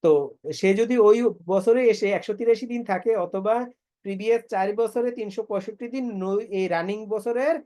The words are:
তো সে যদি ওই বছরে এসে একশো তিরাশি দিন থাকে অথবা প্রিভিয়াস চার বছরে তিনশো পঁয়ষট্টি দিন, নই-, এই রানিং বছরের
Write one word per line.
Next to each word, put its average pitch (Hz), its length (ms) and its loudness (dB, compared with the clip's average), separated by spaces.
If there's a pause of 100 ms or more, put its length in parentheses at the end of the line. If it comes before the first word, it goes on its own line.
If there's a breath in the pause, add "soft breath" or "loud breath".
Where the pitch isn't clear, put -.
তো 151 320 2 (180)
সে 196 200 2
যদি 226 240 2
ওই 220 260 6 (220)
বছরে 226 440 4
এসে 202 200 2
একশো 202 240 -4
তিরাশি 226 340 0
দিন 240 160 -6
থাকে 208 320 -2
অথবা 196 500 -2 (360)
প্রিভিয়াস 214 480 -2
চার 202 260 -2
বছরে 233 360 -2
তিনশো 220 320 -8
পঁয়ষট্টি 208 440 -6
দিন, 254 180 -6 (180)
নই-, 196 220 -2
এই 190 220 -2
রানিং 190 400 -4
বছরের 240 480 -2 (100)